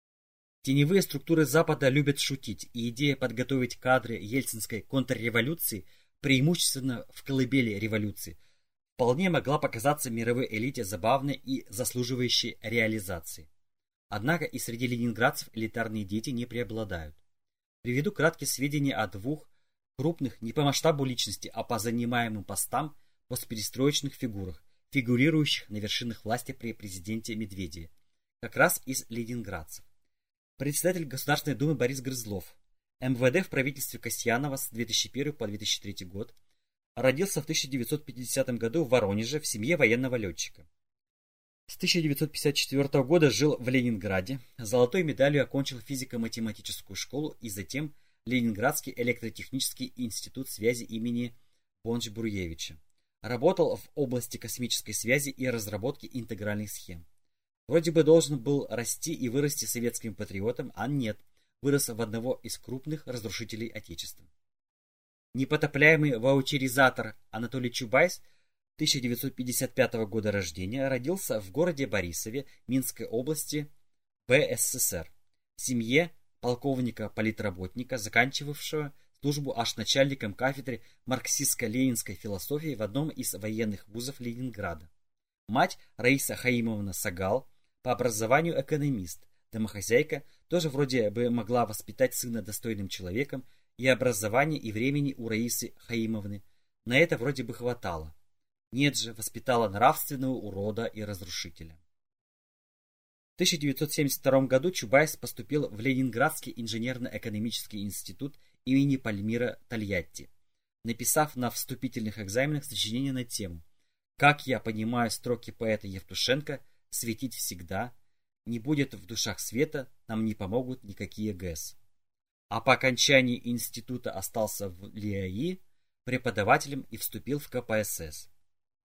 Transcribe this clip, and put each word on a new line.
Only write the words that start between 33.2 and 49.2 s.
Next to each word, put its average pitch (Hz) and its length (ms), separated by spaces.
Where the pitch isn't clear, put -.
Д 180 120
в - 60
правительстве 135 520
Касьянова 131 560
с - 140
две 113 160
тысячи - 220
первый 139 240
по 113 140
две 104 120
тысячи - 220
третий 98 260
год, 98 280
родился 135 460
в - 40
тысяча 151 220
девятьсот 135 360
пятидесятом 127 520
году 117 280
в 123 40
Воронеже 113 500
в - 80
семье 131 300
военного 123 400
лётчика. 92 500
С - 80
тысяча 180 240
девятьсот 151 320
пятьдесят - 240
четвёртого 139 480
года 151 260
жил 131 260
в 123 120
Ленинграде, 113 720
золотой 123 480
медалью 139 400
окончил 135 340
физико-математическую 113 1160
школу - 440
и 113 100
затем 127 440
Ленинградский 120 680
электротехнический 120 1000